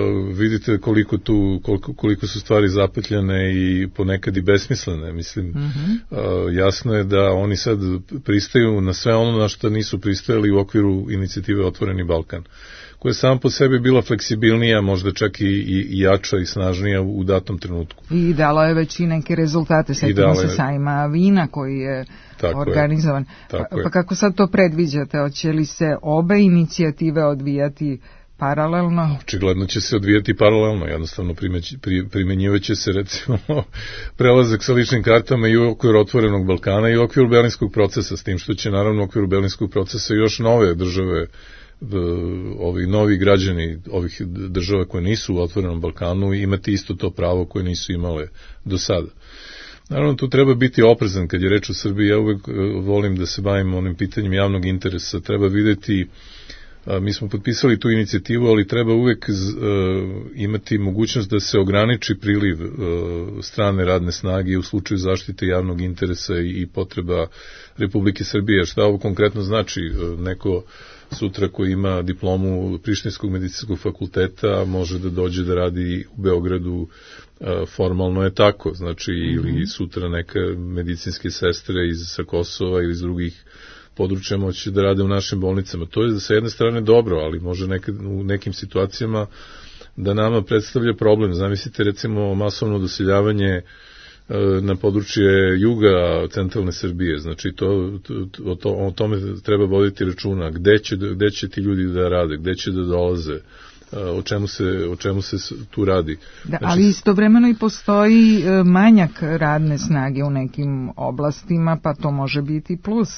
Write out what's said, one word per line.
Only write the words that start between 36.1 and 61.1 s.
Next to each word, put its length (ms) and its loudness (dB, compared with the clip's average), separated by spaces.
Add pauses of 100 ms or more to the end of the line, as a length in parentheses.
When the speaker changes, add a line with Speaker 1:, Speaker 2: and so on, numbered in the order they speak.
Speaker 1:
Balkana 440 2
i 60 4
u 60 4
okviru 260 4
Berlinskog 440 2
procesa, 440 0
s 60 -10
tim 160 -4
što 160 -4
će, 160 -4
naravno, 320 0
u 20 0
okviru 220 -2
Berlinskog 440 0
procesa 440 -2
još 240 2
nove 360 4
države, 520 -2 (540)
d-, 160 -6 (640)
ovi 280 -2
novi 320 4
građani 600 2 (120)
ovih 300 -4
d-, 280 -8
država 360 0
koje 180 -6
nisu 320 -2
u 60 0
Otvorenom 400 -2
Balkanu 540 -2
imati 380 -2
isto 220 -2
to 160 -4
pravo 340 -2
koje 200 -6
nisu 280 -6
imale 360 -4 (360)
do 140 -2
sada. 300 -2 (800)
Naravno, 260 0
tu 140 -4
treba 260 4
biti 280 2
oprezan 460 4
kad 140 0
je 60 2
reč 220 2
o 40 -4
Srbiji. 340 0
Ja 100 4
uvek, 200 0
e, 140 -10 (240)
volim 400 0
da 100 -2
se 160 -6
bavim 320 0
onim 200 -2
pitanjem 380 -4
javnog 340 0
interesa. 540 -4
Treba 260 0
videti, 600 2 (800)
a, 140 -2
mi 120 -2
smo 160 -6
potpisali 520 0
tu 100 0
inicijativu, 560 0
ali 200 6
treba 280 0
uvek 360 2
z-, 200 -2
e, 120 -6 (720)
imati 440 -2
mogućnost 520 -2